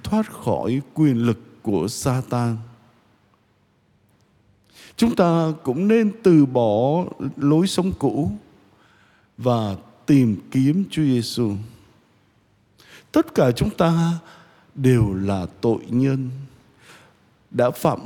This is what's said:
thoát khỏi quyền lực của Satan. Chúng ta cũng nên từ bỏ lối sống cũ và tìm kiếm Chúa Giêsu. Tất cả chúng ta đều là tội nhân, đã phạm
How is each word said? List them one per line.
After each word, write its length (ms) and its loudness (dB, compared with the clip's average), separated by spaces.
thoát 280 -2
khỏi 500 -4
quyền 320 2
lực 140 0
của 260 -2
Satan. 680 -4
Chúng 180 2
ta 360 2
cũng 240 -2
nên 240 2
từ 220 6
bỏ 600 0
lối 300 2
sống 320 -2
cũ 320 -2
và 380 -2
tìm 320 4
kiếm 380 0
Chúa 140 -2
Giêsu. 480 -2
Tất 240 0
cả 160 4
chúng 180 -2
ta 500 0
đều 380 2
là 320 -2
tội 180 0
nhân, 400 -2
đã 200 0
phạm 340 -2